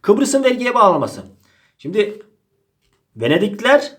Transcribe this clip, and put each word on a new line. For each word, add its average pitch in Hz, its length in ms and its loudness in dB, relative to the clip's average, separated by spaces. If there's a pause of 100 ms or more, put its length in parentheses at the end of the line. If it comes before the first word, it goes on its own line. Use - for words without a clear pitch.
Kıbrıs'ın 269 420 2
vergiye 247 300 0
bağlaması. 160 480 2 (560)
Şimdi 202 440 -4 (960)
Venedikliler 202 840 0